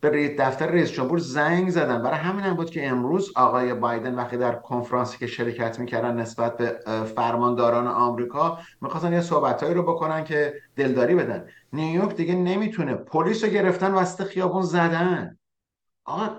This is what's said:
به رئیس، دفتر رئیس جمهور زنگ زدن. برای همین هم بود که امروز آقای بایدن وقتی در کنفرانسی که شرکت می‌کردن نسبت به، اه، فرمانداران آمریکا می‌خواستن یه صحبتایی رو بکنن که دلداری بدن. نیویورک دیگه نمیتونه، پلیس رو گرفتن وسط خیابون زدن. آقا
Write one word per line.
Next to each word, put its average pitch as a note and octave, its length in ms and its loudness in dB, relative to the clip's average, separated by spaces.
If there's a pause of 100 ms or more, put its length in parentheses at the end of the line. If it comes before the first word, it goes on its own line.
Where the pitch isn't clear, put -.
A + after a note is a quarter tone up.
به D3 100 4
رئیس، D3 300 0
دفتر C3+ 260 0
رئیس E3+ 240 2
جمهور C#3 280 0
زنگ D#3+ 520 2
زدن. C3 320 2
برای D3 160 0
همین F#3+ 260 -2
هم F#3 100 0
بود E3 160 -4
که C#3 180 -4
امروز C3 480 0
آقای B2 380 2
بایدن A#2+ 400 -2
وقتی B2 220 -4
در A#2+ 180 0
کنفرانسی B2 640 -4
که A#2+ 80 -6
شرکت A#2 520 -4
می‌کردن A#2+ 420 -2
نسبت A#2 360 -4
به، A#2 300 -2
اه، A2 180 -2
فرمانداران A#2+ 800 2
آمریکا B2 720 0 (220)
می‌خواستن D#3+ 320 -2
یه E3+ 80 4
صحبتایی D#3 540 2
رو F3 80 2
بکنن D#3 420 0
که D3 300 0 (220)
دلداری C3 380 2
بدن. B2+ 320 0 (260)
نیویورک E3 440 0
دیگه F3 180 0
نمیتونه، F3+ 600 0
پلیس F3+ 500 0
رو G3+ 60 2
گرفتن F#3+ 420 2
وسط F3+ 320 0
خیابون F#3 380 0
زدن. E3+ 760 0 (640)
آقا G3+ 240 -6 (100)